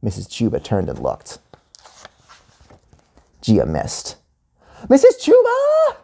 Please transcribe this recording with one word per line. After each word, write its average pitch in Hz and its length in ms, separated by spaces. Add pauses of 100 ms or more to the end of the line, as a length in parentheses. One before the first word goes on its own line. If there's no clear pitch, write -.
Missus 95 260
Chuba - 340
turned 95 280
and 60 100
looked. - 400 (2000)
Gia 98 240
missed. - 520 (720)
Missus 262 340
Chuba! 539 800